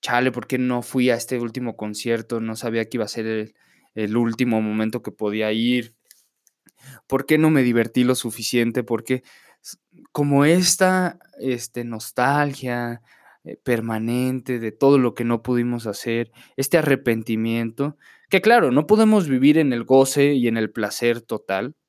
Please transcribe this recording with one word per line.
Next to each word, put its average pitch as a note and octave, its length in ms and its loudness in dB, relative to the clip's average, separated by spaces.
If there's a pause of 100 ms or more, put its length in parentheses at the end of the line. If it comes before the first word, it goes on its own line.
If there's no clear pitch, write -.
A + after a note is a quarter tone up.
Chale, B2 300 0
¿por A#2 160 -10
qué B2+ 100 -4
no B2+ 260 -2
fui B2+ 260 0
a A#2+ 60 4
este A#2+ 240 -4
último A#2+ 360 -6
concierto? A2+ 640 -6
No A2+ 160 -6
sabía A2+ 300 -4
que A2+ 120 -8
iba A2 80 -2
a - 40 -12
ser A2 160 -8
el, A2 300 -6 (400)
el G#2+ 200 -4
último A#2 460 0
momento G#2+ 400 -4
que A2 100 -10
podía G#2+ 400 -4
ir. A#2 440 -2 (1120)
¿Por C3 180 -2
qué D#3 120 4
no D#3 120 4
me D3 140 4
divertí A#2 420 2
lo B2+ 100 2
suficiente?". A#2 680 -2
¿Por A2+ 200 -4
qué? B2+ 200 -4 (400)
S-, - 140 -20 (340)
como C#3+ 340 2
esta, F#3 720 2 (200)
este, A#2+ 440 -6
nostalgia, B2 1160 -2 (420)
eh, - 140 -14
permanente A#2+ 1000 -4
de A2+ 120 -6
todo C#3 260 4
lo B2 160 4
que B2 100 -6
no A#2 200 -2
pudimos A#2+ 440 -2
hacer, A2+ 440 -6 (240)
este C3+ 220 0
arrepentimiento, A#2 1200 -2 (320)
que F#3+ 120 2
claro, G#3 300 4
no D3+ 160 2
podemos G#3+ 400 4
vivir C#3 300 4
en C#3+ 160 2
el A#2 100 -4
goce C3+ 500 4
y B2 140 2
en A2+ 100 0
el G#2+ 140 -2
placer A#2 500 -2
total A2 540 -6 (140)